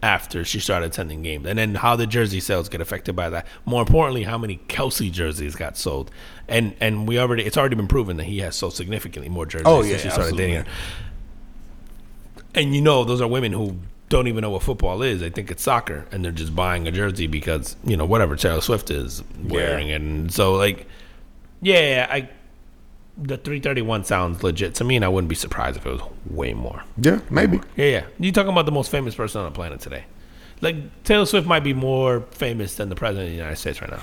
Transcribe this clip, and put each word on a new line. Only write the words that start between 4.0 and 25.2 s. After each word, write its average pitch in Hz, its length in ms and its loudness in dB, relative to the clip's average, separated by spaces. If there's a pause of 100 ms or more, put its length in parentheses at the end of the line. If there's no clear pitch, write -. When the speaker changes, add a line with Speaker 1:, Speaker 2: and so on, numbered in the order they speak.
Speaker 1:
how 113 160 -4
many 104 300 -6
Kelce 123 440 -2
jerseys 76 420 -4
got 71 220 -8
sold. 69 340 -4 (380)
And, 113 320 0
and 107 260 0
we 117 120 0
already, 120 260 2
it's 104 140 -2
already 135 180 2
been 104 120 0
proven 95 280 2
that 78 80 -4
he 98 140 -6
has 90 180 -6
sold 90 160 -4
significantly 85 560 -8
more 87 160 -4
jerseys 80 240 -2
Speaker 2:
Oh, 156 140 8
Speaker 1:
since 98 200 0
Speaker 2:
yeah, 73 60 -4
Speaker 1:
she - 60 -2
started 85 240 2
dating 90 160 2
her. 80 60 0
Speaker 2:
absolutely. - 220 -8 (1700)
Speaker 1:
And, 143 200 2
you 143 60 4
know, 143 240 6
those 123 160 0
are 120 80 2
women 120 240 0
who 98 240 -2 (340)
don't 127 160 4
even 110 160 0
know 107 80 -2
what 95 120 -2
football 101 400 0
is. 113 180 2
They 85 100 -4
think 98 200 -6
it's 87 120 -8
soccer, 85 500 0
and 95 100 -4
they're 87 100 -2
just 80 220 -4
buying 87 320 2
a 82 60 -2
jersey 92 360 0
because, 76 560 -2
you 107 120 2
know, 78 80 2
whatever, 92 320 4
Taylor 80 240 2
Swift - 300 0
is 67 320 -4 (200)
Speaker 2:
Yeah. 85 100 -4
Speaker 1:
wearing 80 360 0
it. 76 140 -2
And 78 280 -2
so, 95 220 4
like, 95 340 2 (760)
yeah, 151 480 6
I, 135 180 -2 (880)
the 135 220 -6
three 143 220 -6
thirty-one 117 440 0
sounds 90 380 0
legit 90 320 0
to - 100 0
me, 127 120 4
and 110 80 4
I 92 40 4
wouldn't 92 220 2